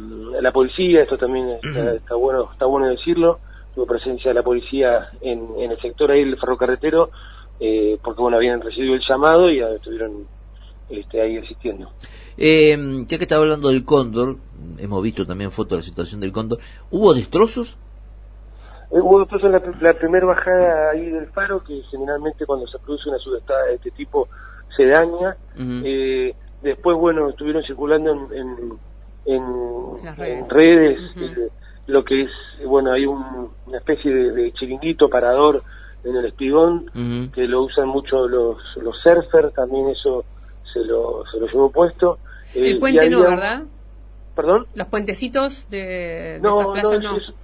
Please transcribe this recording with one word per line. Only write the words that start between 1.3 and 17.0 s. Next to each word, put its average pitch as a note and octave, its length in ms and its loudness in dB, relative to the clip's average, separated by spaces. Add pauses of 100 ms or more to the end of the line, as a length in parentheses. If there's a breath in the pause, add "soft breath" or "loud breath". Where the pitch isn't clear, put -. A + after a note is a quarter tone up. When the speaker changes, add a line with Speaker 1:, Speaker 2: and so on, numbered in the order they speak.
Speaker 1:
está, B2 320 -6
Speaker 2:
Ujú. A#2 160 0
Speaker 1:
está A#2 180 -8
bueno, B2+ 380 0
está C3+ 120 -2
bueno C3+ 220 2
decirlo, E3 520 2 (340 soft breath)
tuvo B2+ 120 -4
presencia B2 440 -4
de A#2 60 0
la A#2+ 80 2
policía B2 640 0 (100)
en, A#2 280 -6 (100)
en A#2 140 -4
el A2 100 -6
sector C#3+ 280 -2
ahí C#3+ 140 4
del C3 160 -4
ferrocarretero, B2+ 680 0 (500 loud breath)
eh, G#2+ 420 0
porque, A#2 200 -8
bueno, A#2+ 160 2
habían A#2+ 240 2
recibido B2+ 320 -4
el B2+ 140 0
llamado D#3+ 420 4
y C#3+ 100 2
estuvieron, A2 680 -8 (640 soft breath)
este, A2 320 -6
ahí A2+ 160 -2
asistiendo. G#2 540 -10 (460 loud breath)
Speaker 2:
Eh, D3+ 400 6 (300)
ya F3 100 -4
que F#3+ 60 -4
estaba D#3 180 2
hablando D3+ 280 2
del C3 140 2
Cóndor, B2+ 540 0 (400)
hemos G2+ 240 -4
visto G#2 240 -4
también F#2 260 -8
fotos G#2+ 200 -6
de F#2+ 60 0
la E2 40 -6
situación F2 400 -10
del F#2+ 100 -6
Cóndor, A2+ 280 -6 (320 loud breath)
¿hubo F#3 220 6